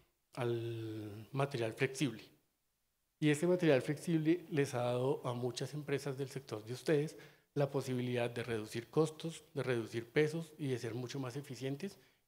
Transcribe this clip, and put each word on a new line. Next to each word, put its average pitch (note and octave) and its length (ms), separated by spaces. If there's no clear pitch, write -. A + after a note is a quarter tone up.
al A2+ 960
material C3+ 420
flexible. C3 500
Y D3+ 120
este D3+ 160
material E3+ 340
flexible D#3+ 720
les C#3+ 240
ha A#2+ 80
dado B2 420
a B2 80
muchas B2 400
empresas C#3+ 420
del C3+ 140
sector - 340
de A2+ 100
ustedes D3+ 440
la C#3+ 160
posibilidad B2 580
de A#2+ 140
reducir A#2 460
costos, D#3+ 540
de C3+ 80
reducir A#2 420
pesos D3+ 540
y D3 80
de B2+ 100
ser A2+ 160
mucho B2 260
más B2 160
eficientes C3+ 640